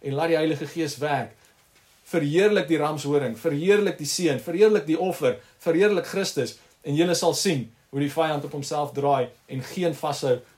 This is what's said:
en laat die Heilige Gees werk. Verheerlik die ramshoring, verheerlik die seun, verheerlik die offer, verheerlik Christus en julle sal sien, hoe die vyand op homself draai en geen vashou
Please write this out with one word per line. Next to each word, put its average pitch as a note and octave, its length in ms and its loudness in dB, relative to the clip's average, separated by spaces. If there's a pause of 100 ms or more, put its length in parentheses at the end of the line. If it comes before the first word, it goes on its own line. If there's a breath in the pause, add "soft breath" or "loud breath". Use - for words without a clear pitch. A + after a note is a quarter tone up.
en C#3 120 -6
laat D3+ 140 0
die E3 100 4
Heilige D#3 300 0
Gees D#3 300 -6
werk. C3 380 -4 (680 soft breath)
Verheerlik F3 640 2
die E3 100 2
ramshoring, C#3+ 600 0
verheerlik F3 600 2
die D3 80 -8
seun, C#3+ 340 0
verheerlik G3+ 460 2
die D#3+ 140 0
offer, D3+ 380 -2 (220 loud breath)
verheerlik F#3 460 2
Christus F3+ 520 -4 (260 soft breath)
en C#3+ 120 -2
julle E3+ 200 2
sal E3+ 180 2
sien, C#3 380 -2 (180)
hoe C#3 100 -6
die C#3+ 120 -2
vyand D3+ 320 0
op C#3+ 80 -10
homself D3 440 -6
draai C#3 340 2 (180)
en C3 160 -8
geen E3+ 320 -2
vashou C3+ 420 -2 (200 soft breath)